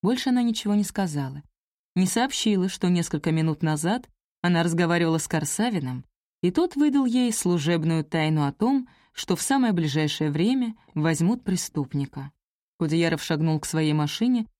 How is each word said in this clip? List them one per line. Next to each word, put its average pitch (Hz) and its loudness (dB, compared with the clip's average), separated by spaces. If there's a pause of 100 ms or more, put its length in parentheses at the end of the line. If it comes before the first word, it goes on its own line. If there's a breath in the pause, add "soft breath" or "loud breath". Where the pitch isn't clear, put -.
Больше 247 0
она 247 4
ничего 220 0
не 208 2
сказала. 147 -4 (520)
Не 185 2
сообщила, 214 0
что 185 -2
несколько 165 0
минут 160 0
назад 165 -2 (320)
она 175 2
разговаривала 170 2
с - -8
Корсавиным, 151 -4 (380)
и 175 2
тот 349 0
выдал 285 4
ей 240 2
служебную 165 0
тайну 156 0
о 143 -4
том, 254 0 (220 loud breath)
что - -4
в - -6
самое 254 2
ближайшее 156 0
время 226 0 (200 soft breath)
возьмут 165 0
преступника. 143 -6 (480)
Кудеяров 165 0
шагнул 160 0
к - -10
своей 156 0
машине 220 0 (120)